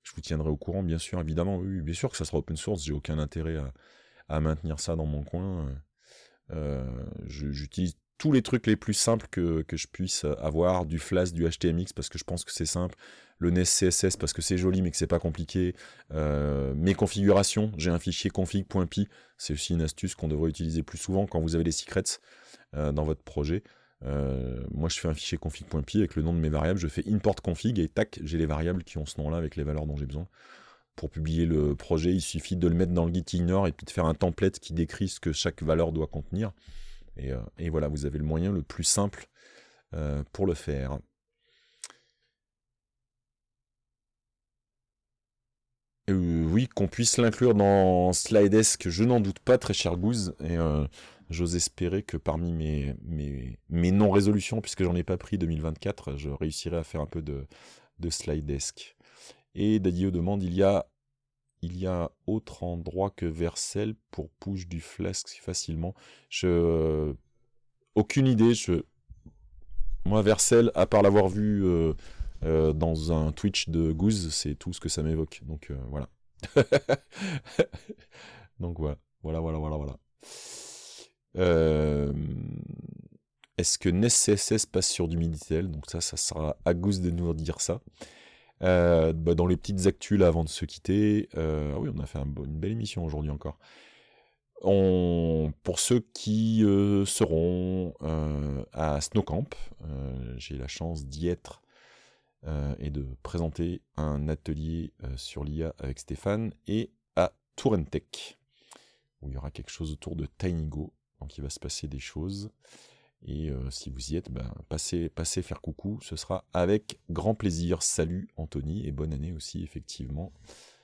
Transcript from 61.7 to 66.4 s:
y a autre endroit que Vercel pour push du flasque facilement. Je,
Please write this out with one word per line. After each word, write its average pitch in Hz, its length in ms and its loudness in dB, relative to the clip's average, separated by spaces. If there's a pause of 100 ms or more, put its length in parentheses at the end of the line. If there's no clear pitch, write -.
y 92 80 -4
a 87 240 -2 (160)
autre - 360 -6
endroit 87 480 -4
que - 160 -6
Vercel 85 680 -4 (160)
pour 78 200 -10
push 92 380 -8
du 85 120 -6
flasque - 640 -8
facilement. 87 520 -4 (340)
Je, 80 840 2 (800)